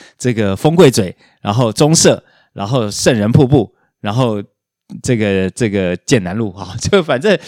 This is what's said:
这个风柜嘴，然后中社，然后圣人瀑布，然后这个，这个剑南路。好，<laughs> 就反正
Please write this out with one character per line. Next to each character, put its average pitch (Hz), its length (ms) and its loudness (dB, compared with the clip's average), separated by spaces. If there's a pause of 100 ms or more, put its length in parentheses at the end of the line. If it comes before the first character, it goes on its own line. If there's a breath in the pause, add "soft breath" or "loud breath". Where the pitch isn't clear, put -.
(180 loud breath)
这 123 160 -2
个 101 220 -2
风 151 200 0
柜 170 140 6
嘴， 95 260 -2 (260 soft breath)
然 104 120 -2
后 117 180 0
中 151 220 2
社， 147 300 2 (300 soft breath)
然 98 120 -8
后 113 240 -2
圣 143 240 0
人 107 180 0
瀑 131 160 4
布， 127 260 2 (260)
然 104 140 -6
后 110 300 -2 (580)
这 127 140 0
个， 98 360 0
这 113 180 -2
个 95 260 -2
剑 113 260 0
南 90 140 -6
路。 110 160 -4
好， 92 260 -14
<laughs> - 0 -
就 - 240 0
反 147 180 -2
正 190 160 0 (120 loud breath)